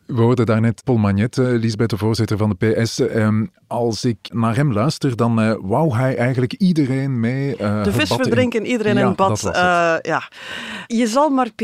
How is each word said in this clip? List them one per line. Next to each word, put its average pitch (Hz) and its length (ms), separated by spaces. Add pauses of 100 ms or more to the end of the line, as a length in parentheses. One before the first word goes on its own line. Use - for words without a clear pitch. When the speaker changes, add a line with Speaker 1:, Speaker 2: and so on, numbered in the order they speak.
Speaker 1:
we 123 140
hoorden 120 260
daarnet 110 380
Paul 123 140
Magnet, 104 400
eh, 127 80
Lisbeth, 113 440
de 110 60
voorzitter 107 400
van 104 220
de 110 140
P 113 140
S. - 120
Ehm, 107 480 (200)
als 117 380
ik 120 120 (160)
naar 113 240
hem 143 160
luister, 120 440
dan, 117 240
eh, 110 200
wou 123 340
hij 131 220
eigenlijk 123 360
iedereen 135 680
mee, 131 360
eh, - 20 (260)
Speaker 2:
De 202 60
Speaker 1:
het 196 80
Speaker 2:
vis 302 100
Speaker 1:
bad 233 100
in. 254 60
Speaker 2:
verdrinken, 233 420
iedereen 214 280
Speaker 1:
Ja, 202 60
Speaker 2:
in 208 60
het 196 100
bad. 190 120
Speaker 1:
dat 208 120
was 202 120
het. 180 100
Speaker 2:
Eh, 175 340 (160)
ja. 135 180 (560)
Je 233 200
zal 269 240
maar 254 240
P - 100